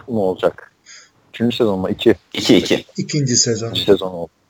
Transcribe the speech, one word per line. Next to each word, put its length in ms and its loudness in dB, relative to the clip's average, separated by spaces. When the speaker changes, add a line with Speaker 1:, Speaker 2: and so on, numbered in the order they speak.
Speaker 1:
mu 140 -2
olacak? 500 -2
Üçüncü 220 -2
sezon 220 2
mu? 120 -4
İki. 260 0
Speaker 2:
İki, 240 2
iki. 280 0
Speaker 3:
İkinci 400 -2
sezon. 340 -2
Speaker 1:
İkinci 140 -4
sezon 280 2
oldu. 180 -10